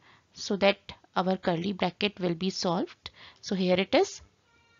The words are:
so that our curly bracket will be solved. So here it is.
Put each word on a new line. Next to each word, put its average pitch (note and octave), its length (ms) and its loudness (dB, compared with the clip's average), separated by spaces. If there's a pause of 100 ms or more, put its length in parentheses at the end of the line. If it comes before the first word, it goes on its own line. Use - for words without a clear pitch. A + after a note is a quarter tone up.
(320)
so - 240 -4
that G3 360 2 (220)
our F#3 220 0
curly F3+ 360 -2
bracket F#3+ 460 -2
will F3+ 160 0
be F#3 160 -2
solved. F#3 600 -4 (320)
So - 120 -4
here F3+ 240 2
it F#3+ 160 0
is. - 280 2 (580)